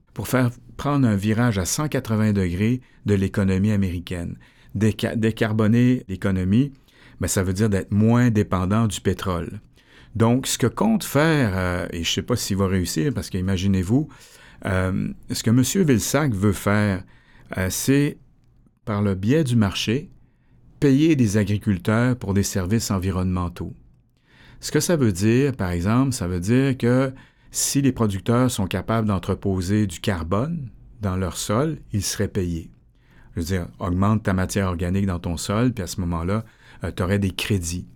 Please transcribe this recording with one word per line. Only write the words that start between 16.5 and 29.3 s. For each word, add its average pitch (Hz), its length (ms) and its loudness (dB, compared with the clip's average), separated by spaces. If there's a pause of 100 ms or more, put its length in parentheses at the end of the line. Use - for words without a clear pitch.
faire, 101 520 0 (540)
euh, 92 120 -2
c'est, 143 480 0 (680)
par 104 160 -2
le 101 120 2
biais 120 300 0
du 120 120 0
marché, 110 540 0 (720)
payer 151 340 4
des 110 220 2
agriculteurs 107 800 0
pour 98 180 -4
des 98 80 2
services 101 480 -2
environnementaux. 90 840 -2 (840)
Ce - 140 -12
que 151 80 4
ça 175 160 2
veut 120 160 2
dire, 113 400 2
par 95 180 -4
exemple, 113 420 0
ça 95 140 -4
veut 90 140 -4
dire 127 360 2
que 131 360 2 (380)
si - 300 -2
les 135 120 4
producteurs 117 580 0
sont 101 160 -2
capables 110 420 -2
d'entreposer 95 800 0